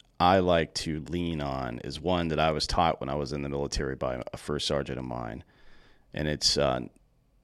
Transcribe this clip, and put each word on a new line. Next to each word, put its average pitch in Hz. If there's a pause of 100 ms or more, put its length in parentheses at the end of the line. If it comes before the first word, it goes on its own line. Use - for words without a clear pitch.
(240)
I 92
like 85 (120)
to 78 (100)
lean 85
on 65
is 73
one 85
that 76
I 78
was 76
taught 82
when 65
I 71
was 71
in 71
the 69
military 69
by 64 (100)
a -
first -
sergeant 69
of 65
mine. 60 (680)
And 76
it's, -
uh, 65 (640)